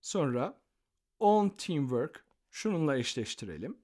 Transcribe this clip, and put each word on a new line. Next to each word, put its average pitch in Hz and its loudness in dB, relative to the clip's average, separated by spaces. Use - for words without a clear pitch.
Sonra 143 -2
on 208 6
teamwork. 143 -2
Şununla 160 0
eşleştirelim. 110 -6